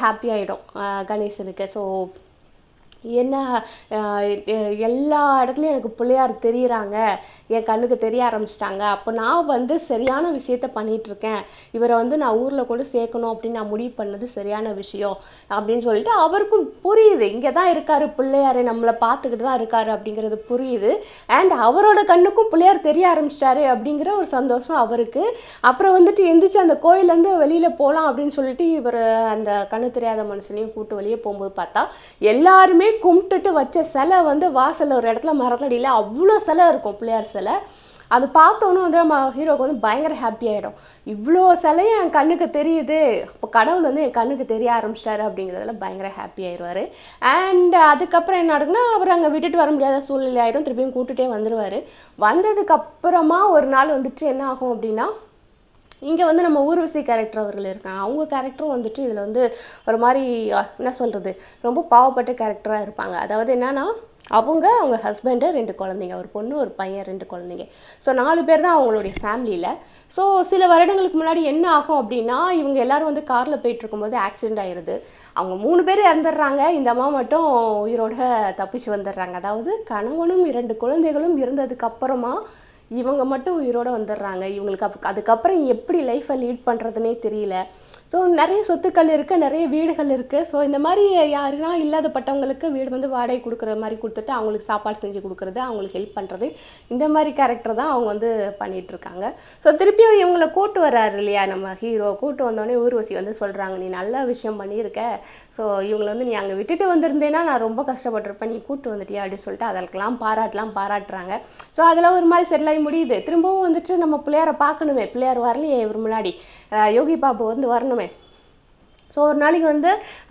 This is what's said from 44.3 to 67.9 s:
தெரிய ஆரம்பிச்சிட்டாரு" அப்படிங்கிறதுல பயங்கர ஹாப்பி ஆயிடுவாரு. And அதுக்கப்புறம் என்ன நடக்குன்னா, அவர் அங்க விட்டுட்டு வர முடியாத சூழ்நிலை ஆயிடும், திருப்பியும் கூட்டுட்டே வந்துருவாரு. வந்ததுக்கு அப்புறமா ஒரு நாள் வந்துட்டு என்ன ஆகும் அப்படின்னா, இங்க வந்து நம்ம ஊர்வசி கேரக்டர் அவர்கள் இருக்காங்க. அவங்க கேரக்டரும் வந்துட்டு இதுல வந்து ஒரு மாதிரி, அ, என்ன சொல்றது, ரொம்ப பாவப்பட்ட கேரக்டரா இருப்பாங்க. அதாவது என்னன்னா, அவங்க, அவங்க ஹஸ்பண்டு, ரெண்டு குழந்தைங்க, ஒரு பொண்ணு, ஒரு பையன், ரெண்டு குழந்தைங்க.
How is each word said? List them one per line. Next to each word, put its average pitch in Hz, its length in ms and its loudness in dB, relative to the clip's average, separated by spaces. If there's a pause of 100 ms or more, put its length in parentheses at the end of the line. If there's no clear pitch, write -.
தெரிய 226 260 -2
ஆரம்பிச்சிட்டாரு" 220 480 -4
அப்படிங்கிறதுல 196 600 -8
பயங்கர 190 280 -10
ஹாப்பி 196 320 -14
ஆயிடுவாரு. 180 500 -8 (300)
And 359 560 4
அதுக்கப்புறம் 339 640 4
என்ன 320 180 2
நடக்குன்னா, 427 380 2
அவர் 381 140 2
அங்க 339 180 4
விட்டுட்டு 311 300 0
வர 302 140 4
முடியாத 277 300 2
சூழ்நிலை 254 480 0
ஆயிடும், 285 140 -2
திருப்பியும் 254 340 -2
கூட்டுட்டே 254 300 -2
வந்துருவாரு. 220 560 -4 (360)
வந்ததுக்கு 370 520 2
அப்புறமா 349 800 2
ஒரு 294 160 4
நாள் 269 360 2
வந்துட்டு 262 180 -8
என்ன 277 280 -4
ஆகும் 254 340 -4
அப்படின்னா, 220 240 -2 (920)
இங்க 330 260 0
வந்து 330 160 4
நம்ம 294 220 2
ஊர்வசி 320 400 -2
கேரக்டர் 220 380 -4
அவர்கள் 202 240 -8
இருக்காங்க. 190 340 -10
அவங்க 285 380 -4
கேரக்டரும் 262 420 -6
வந்துட்டு 220 200 -8
இதுல 247 140 -4
வந்து 220 400 -2 (340)
ஒரு 226 100 0
மாதிரி, 240 540 0
அ, 202 260 -2
என்ன 254 140 -6
சொல்றது, 202 500 -6 (200)
ரொம்ப 254 300 -2
பாவப்பட்ட 254 280 6
கேரக்டரா 214 680 -6
இருப்பாங்க. 196 240 -8
அதாவது 214 440 -2
என்னன்னா, 269 280 -2 (440)
அவங்க, 302 420 2
அவங்க 302 340 2
ஹஸ்பண்டு, 247 460 -2
ரெண்டு 233 300 -4
குழந்தைங்க, 190 380 -8
ஒரு 180 100 -12
பொண்ணு, 226 300 -8
ஒரு 240 120 -4
பையன், 190 360 -10
ரெண்டு 190 260 -12
குழந்தைங்க. 175 360 -14 (320)